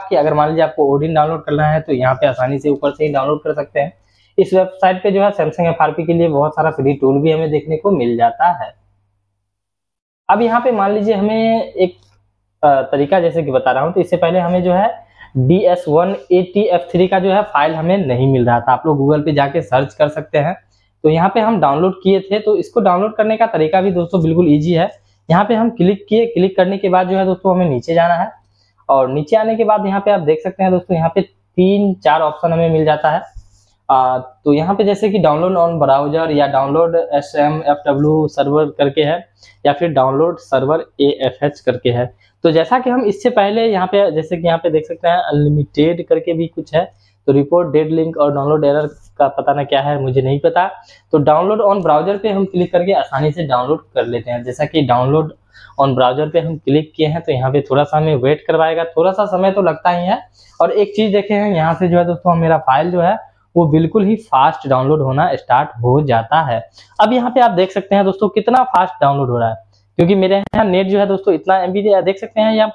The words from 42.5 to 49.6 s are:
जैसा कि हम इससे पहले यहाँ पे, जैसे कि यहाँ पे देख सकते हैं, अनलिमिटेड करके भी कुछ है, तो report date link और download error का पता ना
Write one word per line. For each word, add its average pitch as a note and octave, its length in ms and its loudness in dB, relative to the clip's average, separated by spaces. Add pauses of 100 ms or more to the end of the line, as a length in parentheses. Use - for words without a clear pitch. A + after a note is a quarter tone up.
जैसा D#3+ 280 0
कि B3 100 -2
हम B3 160 -2
इससे G3+ 240 -2
पहले A3 360 0
यहाँ F#3+ 220 0
पे, G3+ 240 2
जैसे D#3 260 -4
कि E3 100 -4
यहाँ E3 100 0
पे E3 120 -2
देख D#3 160 0
सकते E3+ 220 -6
हैं, F3 100 2
अनलिमिटेड D3 880 0
करके E3 260 0
भी E3 140 -2
कुछ - 280 -12
है, E3+ 80 2 (440)
तो C#3+ 40 2
report C#3+ 420 2
date D#3 180 0
link D#3+ 260 -2
और D3 160 2
download D3 320 0
error D3 220 0 (300)
का C#3+ 100 2
पता C#3 260 -2
ना C#3+ 100 -2